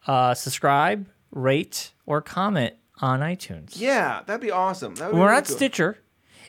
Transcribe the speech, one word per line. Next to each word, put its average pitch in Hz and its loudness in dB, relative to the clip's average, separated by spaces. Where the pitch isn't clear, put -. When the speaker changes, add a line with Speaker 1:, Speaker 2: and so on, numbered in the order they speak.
Speaker 1:
uh, 127 4
subscribe, 151 0
rate, 135 -2
or 151 0
comment 180 -2
on 131 0
iTunes. 147 -8
Speaker 2:
Yeah, 190 0
that'd - -6
be 226 -4
awesome. 185 -2
That 160 -8
would 170 0
be 165 4
Speaker 1:
We're 190 6
Speaker 2:
really 220 6
Speaker 1:
on 294 -2
Speaker 2:
cool. - -4
Speaker 1:
Stitcher, 214 0